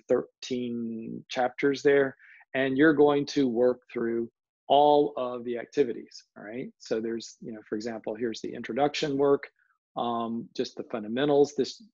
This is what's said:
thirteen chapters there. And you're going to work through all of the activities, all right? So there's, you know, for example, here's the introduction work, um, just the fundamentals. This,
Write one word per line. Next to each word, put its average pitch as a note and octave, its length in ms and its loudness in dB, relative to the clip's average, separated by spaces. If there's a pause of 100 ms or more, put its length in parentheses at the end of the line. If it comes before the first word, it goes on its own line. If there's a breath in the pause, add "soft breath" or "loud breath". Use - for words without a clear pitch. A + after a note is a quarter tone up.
thirteen A#2+ 1200 -4
chapters C3 540 -2
there. C#3 340 4 (380 soft breath)
And C3 240 0
you're D#3 160 6
going C#3+ 320 4
to C#3+ 220 0
work B2 320 2 (120)
through A#2 380 -4 (380)
all D3 480 6
of B2 280 -6
the A#2+ 140 -6
activities, - 640 -4 (140)
all G#2 60 -18
right? A#2 340 -10
So A2+ 220 -4
there's, A2+ 420 -8
you B2+ 100 -12
know, G#2+ 160 -14
for - 60 -6
example, A2 400 -8
here's A2 260 -6
the - 140 -10
introduction C#3 640 -2
work, C#3+ 240 4 (540)
um, A#2 600 -4
just - 200 -6
the - 80 -10
fundamentals. C#3 720 0
This, - 280 -4 (120)